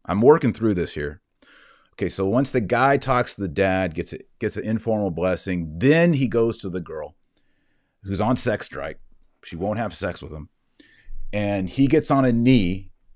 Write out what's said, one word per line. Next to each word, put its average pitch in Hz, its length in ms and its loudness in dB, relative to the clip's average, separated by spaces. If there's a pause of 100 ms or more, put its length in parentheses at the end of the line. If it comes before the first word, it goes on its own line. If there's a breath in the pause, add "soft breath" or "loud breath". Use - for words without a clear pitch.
I'm 95 160 0
working 139 320 6
through 110 200 0
this 85 200 -2
here. 73 280 -8 (720 soft breath)
Okay, 90 160 -4
so 95 180 -2
once 123 240 2
the 127 100 0
guy 127 360 2
talks 127 380 -2
to 101 60 -8
the 98 60 -2
dad, 92 460 0
gets 85 200 -8
a, - 60 -10 (200)
gets 107 180 -4
an - 60 -6
informal 107 480 -2
blessing, 85 680 -2
then 160 360 4
he 135 140 0
goes 113 320 0
to 98 100 -8
the 87 120 -6
girl 78 340 -12 (880)
who's 95 180 -4
on 120 140 2
sex 107 300 -2
strike. 73 340 -10 (440)
She - 120 -14
won't 104 240 -4
have 110 160 -6
sex 90 260 -6
with 73 100 -14
him. 76 180 -14 (840 soft breath)
And 101 380 -2
he 139 160 2
gets 151 240 2
on 139 160 4
a 123 60 4
knee 113 600 2 (240)